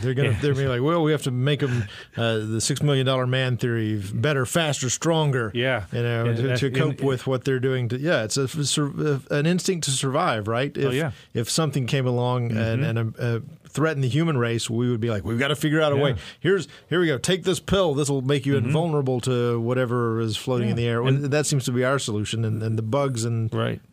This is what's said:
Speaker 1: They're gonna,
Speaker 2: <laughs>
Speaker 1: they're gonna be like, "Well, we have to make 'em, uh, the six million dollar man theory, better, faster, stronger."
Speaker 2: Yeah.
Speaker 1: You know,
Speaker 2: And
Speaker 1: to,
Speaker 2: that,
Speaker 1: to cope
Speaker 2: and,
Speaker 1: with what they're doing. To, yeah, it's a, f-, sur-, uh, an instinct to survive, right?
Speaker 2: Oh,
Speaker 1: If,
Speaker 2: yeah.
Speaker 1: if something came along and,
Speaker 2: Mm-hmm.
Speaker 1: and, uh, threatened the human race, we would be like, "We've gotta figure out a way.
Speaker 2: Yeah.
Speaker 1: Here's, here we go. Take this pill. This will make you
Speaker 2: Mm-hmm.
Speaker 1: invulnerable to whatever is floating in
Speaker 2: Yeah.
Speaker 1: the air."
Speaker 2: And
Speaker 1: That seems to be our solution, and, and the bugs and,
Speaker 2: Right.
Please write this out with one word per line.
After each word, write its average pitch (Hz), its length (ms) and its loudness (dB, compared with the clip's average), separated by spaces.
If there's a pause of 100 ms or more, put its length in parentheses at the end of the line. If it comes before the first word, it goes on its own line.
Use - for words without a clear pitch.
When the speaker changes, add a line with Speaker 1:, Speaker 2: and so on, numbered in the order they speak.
Speaker 1:
They're 127 140 -2
gonna, 139 160 2
Speaker 2:
<laughs> 107 100 0
Speaker 1:
they're 143 140 2
gonna 135 100 0
be 135 40 2
like, 123 140 0
"Well, 160 200 2
we 151 100 2
have 147 120 0
to 139 60 -2
make 131 320 0
'em, 123 220 0 (320)
uh, 113 220 2
the 110 240 -2
six 143 200 -2
million 139 220 2
dollar 131 220 2
man 127 320 0
theory, 110 420 0 (140)
better, 131 320 0
faster, 147 420 0
stronger." 143 680 0
Speaker 2:
Yeah. 120 380 0
Speaker 1:
You 120 100 -2
know, 117 240 0
Speaker 2:
And 113 100 0
Speaker 1:
to, 113 80 0
Speaker 2:
that, 123 160 0
Speaker 1:
to 139 100 0
cope 135 300 0
Speaker 2:
and, 135 80 0
Speaker 1:
with 127 180 -2
what 131 180 -2
they're 131 160 0
doing. 127 280 0
To, 123 100 -4
yeah, 147 260 0
it's 110 140 -4
a, 139 60 0
f-, 127 80 -4 (100)
sur-, 143 300 0 (380)
uh, - 60 -2
an 143 80 0
instinct 175 400 0
to 139 60 -2
survive, 131 580 0
right? 123 300 -2
Speaker 2:
Oh, 139 100 2
Speaker 1:
If, 127 60 0
Speaker 2:
yeah. 143 160 -2 (240)
Speaker 1:
if 117 160 -2
something 143 360 0
came 135 200 0
along 123 460 0
and, 113 300 0
Speaker 2:
Mm-hmm. 113 140 0
Speaker 1:
and, 113 220 -2
uh, 117 220 -2 (280)
threatened 143 360 0
the 127 40 2
human 151 280 2
race, 117 320 0
we 120 220 0
would 117 100 0
be 117 80 0
like, 104 160 -2
"We've 113 140 -2
gotta 139 180 2
figure 156 240 2
out 151 120 4
a 139 40 2
way. 139 140 4
Speaker 2:
Yeah. 113 60 0 (240)
Speaker 1:
Here's, 185 280 0 (220)
here 170 100 2
we 175 60 4
go. 143 100 2
Take 170 280 0
this 180 140 0
pill. 185 360 2
This 139 160 0
will 139 100 0
make 131 240 0
you 139 120 2
Speaker 2:
Mm-hmm. 110 100 2
Speaker 1:
invulnerable 147 560 2
to 120 380 2
whatever 117 600 0
is 110 160 -2
floating 120 320 0
in 117 80 0
Speaker 2:
Yeah. 117 60 0
Speaker 1:
the 117 60 2
air." 117 180 0
Speaker 2:
And 139 180 2
Speaker 1:
That 143 220 0
seems 139 180 0
to 131 80 -2
be 123 100 2
our 131 160 2
solution, 110 460 -2
and, 110 180 -2
and 110 160 -2
the 113 40 -2
bugs 123 420 -2
and, 113 280 -2
Speaker 2:
Right. 113 280 -2 (120)